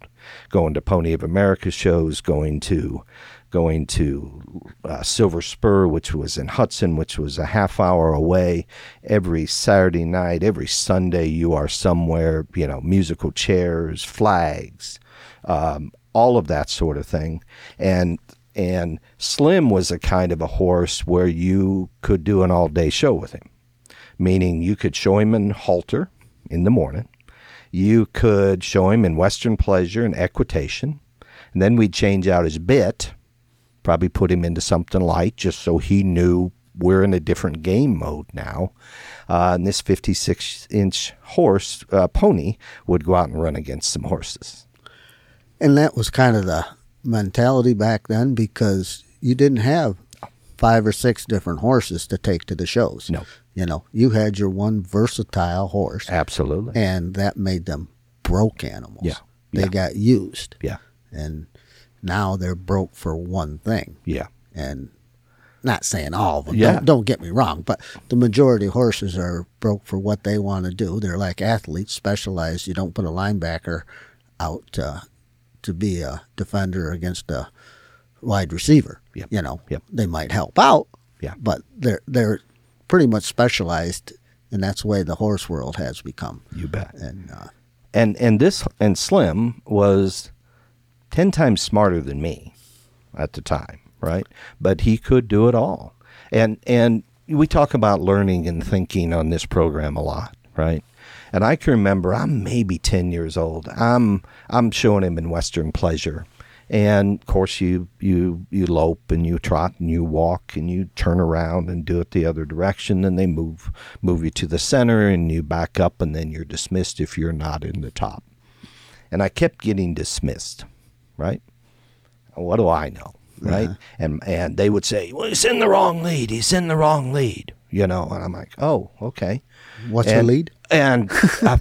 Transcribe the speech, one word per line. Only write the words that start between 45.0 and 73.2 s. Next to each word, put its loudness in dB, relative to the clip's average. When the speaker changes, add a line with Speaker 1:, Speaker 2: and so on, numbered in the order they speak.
Speaker 2:
And 6
that 2
was -2
kind 4
of 0
the -2
mentality 2
back 0
then, 0
because -2
you 0
didn't 4
have 2
five 4
or 4
six -2
different -4
horses 0
to -4
take -2
to -8
the -4
shows. -2
Speaker 1:
No. -6
Speaker 2:
You -4
know, -6
you 4
had 2
your 0
one -2
versatile -2
horse. -4
Speaker 1:
Absolutely. -2
Speaker 2:
And -2
that -2
made -2
them -8
broke 0
animals. -12
Speaker 1:
Yeah. -2
Speaker 2:
They 0
Speaker 1:
Yeah. 0
Speaker 2:
got -2
used. 0
Speaker 1:
Yeah. -6
Speaker 2:
And -10
now -2
they're -4
broke -4
for -6
one -6
thing. -4
Speaker 1:
Yeah. -4
Speaker 2:
And -10
not -2
saying -6
all 0
of -10
them. -4
Speaker 1:
Yeah. 6
Speaker 2:
Don't, -2
don't 4
get -2
me -12
wrong, 0
but -4
the 0
majority 4
of -2
horses 0
are -4
broke -2
for -6
what -2
they -2
wanna -4
do. -4
They're -4
like -4
athletes, -4
specialized. -6
You -8
don't -6
put -4
a -6
linebacker -4